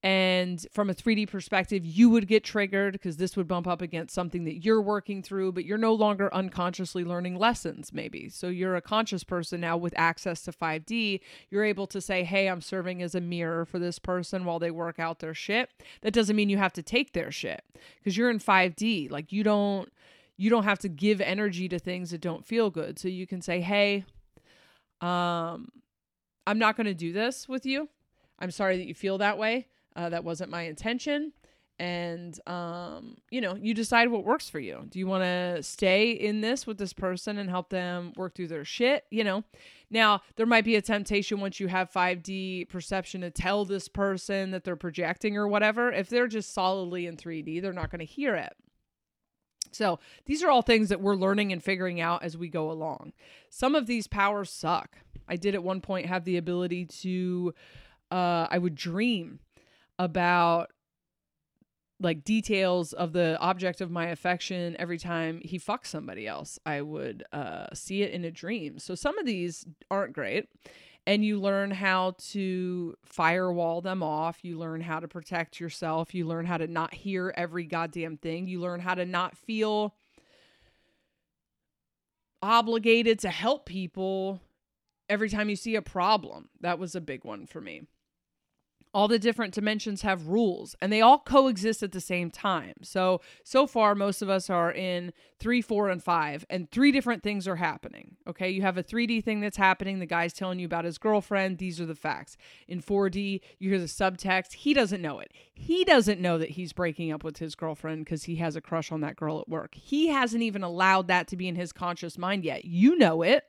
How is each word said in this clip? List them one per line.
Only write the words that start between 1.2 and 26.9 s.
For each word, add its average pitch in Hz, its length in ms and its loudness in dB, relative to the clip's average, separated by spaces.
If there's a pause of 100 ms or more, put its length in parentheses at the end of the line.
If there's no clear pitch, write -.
perspective, 190 580 -2
you 190 280 8
would 220 160 6
get 214 160 6
triggered 196 580 0
'cause 165 160 -6
this 180 180 -2
would 180 120 0
bump 175 180 -2
up 175 160 -2
against 165 320 -8
something 175 300 -4
that 160 200 -6
you're 220 180 6
working 202 420 -2
through, 190 300 -2
but 175 120 -4
you're 208 140 -2
no 220 160 4
longer 208 360 2
unconsciously 180 720 -2
learning 180 340 -4
lessons, 220 540 0
maybe. - 380 -8
So - 200 -8
you're 185 260 0
a 170 60 -2
conscious 214 420 -2
person 175 380 -4
now 170 160 0
with 170 200 -4
access 165 460 0
to 175 80 -10
five 160 340 -4
D. 214 360 -2 (280)
You're 202 140 0
able 202 240 0
to 196 140 -6
say, 185 220 0
"Hey, 196 240 2
I'm 180 140 -2
serving 180 400 -6
as 175 140 -4
a 180 60 0
mirror 170 440 -2
for 180 140 -6
this 175 180 -4
person 180 480 -4
while 170 140 -2
they 170 100 0
work 165 300 -6
out 165 200 -4
their 160 140 -8
shit." 226 380 -2 (300)
That 208 120 0
doesn't 214 220 4
mean 208 140 4
you 196 80 4
have 190 160 2
to 165 100 -8
take 254 300 0
their 165 180 -4
shit - 320 -8 (400)
'cause 185 120 0
you're 240 140 2
in 233 100 0
five 185 360 4
D. 202 320 0
Like, 151 240 -8
you 202 100 0
don't, 202 500 0 (460)
you 202 140 2
don't 226 140 4
have 202 140 2
to 202 100 -4
give 185 300 2
energy 185 500 -2
to 175 100 -2
things 180 320 -6
that 170 100 -8
don't 160 240 -6
feel 226 240 2
good. 160 300 -6
So 185 80 -6
you 185 180 -6
can 180 160 -8
say, 175 200 -2
"Hey, 202 440 2 (960)
um, 175 680 -2 (720)
I'm 208 140 2
not 220 180 4
gonna 208 160 0